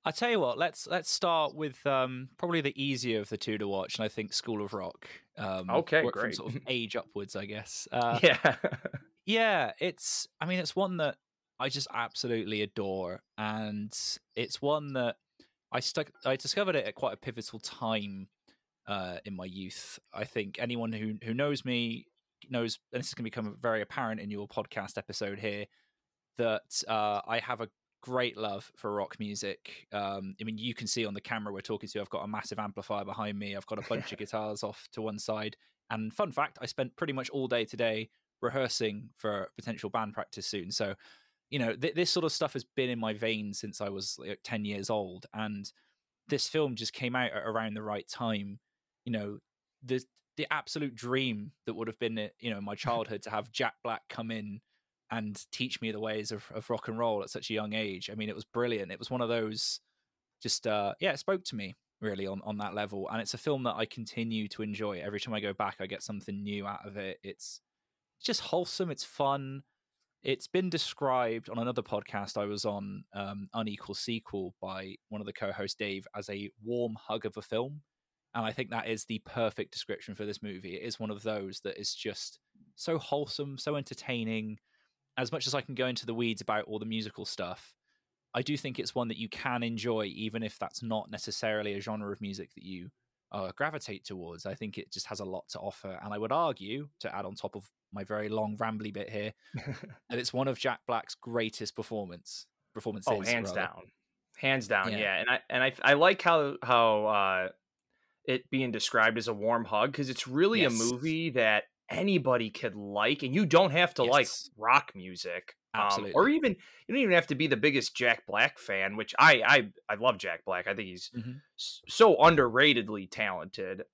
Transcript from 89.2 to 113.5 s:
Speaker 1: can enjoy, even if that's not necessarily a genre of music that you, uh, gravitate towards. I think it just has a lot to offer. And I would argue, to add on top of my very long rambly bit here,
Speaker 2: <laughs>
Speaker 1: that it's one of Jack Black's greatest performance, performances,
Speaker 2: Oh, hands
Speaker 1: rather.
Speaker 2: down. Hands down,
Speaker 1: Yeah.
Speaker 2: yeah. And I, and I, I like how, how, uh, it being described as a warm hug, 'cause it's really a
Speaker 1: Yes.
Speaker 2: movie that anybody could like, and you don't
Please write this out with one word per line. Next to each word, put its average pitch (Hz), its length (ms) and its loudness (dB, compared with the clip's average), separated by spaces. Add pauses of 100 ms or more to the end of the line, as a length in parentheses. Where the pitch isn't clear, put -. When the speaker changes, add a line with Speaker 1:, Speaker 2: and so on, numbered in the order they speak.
Speaker 1:
can 123 320 -2
enjoy, 113 520 0
even 110 280 -4
if 107 160 -6
that's - 240 -6
not 110 280 -2
necessarily 104 600 -2
a 101 80 -4
genre 104 320 -4
of - 80 -8
music 98 340 -6
that - 100 -18
you, 92 260 -10 (420)
uh, 95 240 -4
gravitate 143 480 -4
towards. 87 400 -10
I 98 100 -4
think 104 220 -8
it - 160 -10
just - 140 -6
has 104 140 -8
a 101 40 -6
lot 92 260 -6
to - 80 -10
offer. 95 460 -8
And 104 80 -6
I 104 60 -4
would 110 140 -2
argue, 143 560 -2 (120)
to - 160 -8
add 101 80 -4
on 98 100 -8
top - 220 -8
of 98 80 -10 (300)
my 98 100 -6
very 107 240 -2
long 107 300 -2
rambly 107 340 -2
bit 101 160 -6
here, 104 240 -4 (220)
Speaker 2:
<laughs> - 0 - (560)
Speaker 1:
that 120 80 -2
it's 123 160 -4
one 135 140 2
of 120 100 -2
Jack 127 280 0
Black's - 280 -2
greatest 113 600 -2
performance, 98 680 -6 (300)
performances, 131 360 -2
Speaker 2:
Oh, 101 120 2
hands 110 260 2
Speaker 1:
rather. 95 120 -2
Speaker 2:
down. 87 220 -4 (540)
Hands 135 320 2
down, 101 240 4
Speaker 1:
Yeah. 104 60 0
Speaker 2:
yeah. 95 220 2
And 120 100 2
I, 127 180 4
and 127 160 4
I, 135 80 4 (100)
I 139 120 10
like 180 260 8
how, 156 420 6
how, 113 440 8
uh, 95 420 4 (800)
it 127 240 0
being 131 220 2
described 110 460 6
as 113 100 -2
a 110 60 0
warm 113 300 2
hug, 110 300 4
'cause 135 160 -2
it's - 160 -4
really 185 380 4
a 135 40 6
Speaker 1:
Yes. 117 100 4
Speaker 2:
movie 151 520 2
that 110 340 6 (240)
anybody 127 600 4
could 104 240 -4
like, 104 480 2
and 131 100 0
you 190 140 6
don't 165 240 10